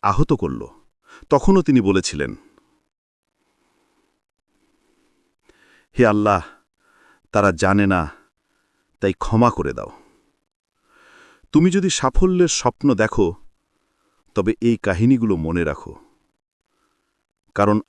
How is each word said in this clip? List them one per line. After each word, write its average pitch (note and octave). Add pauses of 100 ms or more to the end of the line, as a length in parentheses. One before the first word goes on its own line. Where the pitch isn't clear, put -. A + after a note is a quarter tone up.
আহত G#2
করল, C#2 (640)
তখনও F3+
তিনি C3
বলেছিলেন, F2 (3750)
"হে B2
আল্লাহ, G#2 (920)
তারা G2+
জানে G2
না, F2 (920)
তাই G2
ক্ষমা A2+
করে C#2
দাও।" A1+ (1600)
তুমি E3+
যদি F#3
সাফল্যের F3+
স্বপ্ন -
দেখো, G2+ (1000)
তবে G#2
এই A#2
কাহিনীগুলো A2
মনে E2
রাখো, - (1600)
কারণ G#2